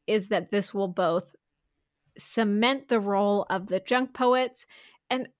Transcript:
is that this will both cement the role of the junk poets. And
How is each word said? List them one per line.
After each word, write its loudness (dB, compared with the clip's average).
is 0
that -2
this -2
will -2
both -2
cement 0
the 2
role 2
of -4
the -2
junk -2
poets. 0
And -2